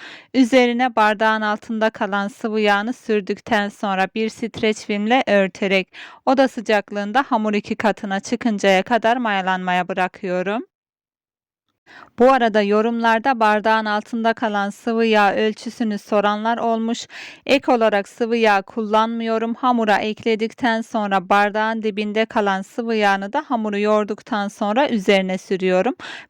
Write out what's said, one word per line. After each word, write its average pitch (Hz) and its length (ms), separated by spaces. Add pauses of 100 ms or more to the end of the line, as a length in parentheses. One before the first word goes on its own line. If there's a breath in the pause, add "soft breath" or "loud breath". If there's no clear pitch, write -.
(340 loud breath)
Üzerine 247 640
bardağın 220 460
altında 214 480
kalan 202 380
sıvı 220 320
yağını 208 320
sürdükten 208 760
sonra 190 460
bir 220 140
streç 220 480
filmle 220 500
örterek 190 640 (340 loud breath)
oda 262 220
sıcaklığında 208 800
hamur 214 260
iki 208 220
katına 196 440
çıkıncaya 196 640
kadar 226 340
mayalanmaya 185 720
bırakıyorum. 185 720 (1600 loud breath)
Bu 254 140
arada 226 300
yorumlarda 226 800
bardağın 220 440
altında 214 480
kalan 208 380
sıvı 226 360
yağ 208 280
ölçüsünü 214 640
soranlar 208 600
olmuş. 226 480 (400 loud breath)
Ek - 260
olarak 214 360
sıvı 233 280
yağ 214 260
kullanmıyorum. 226 920
Hamura 226 440
ekledikten 226 840
sonra 196 460
bardağın 214 540
dibinde 208 420
kalan 202 380
sıvı 226 320
yağını 202 380
da 294 160
hamuru 214 300
yoğurduktan 208 720
sonra 220 400
üzerine 190 500
sürüyorum. 185 560 (360 loud breath)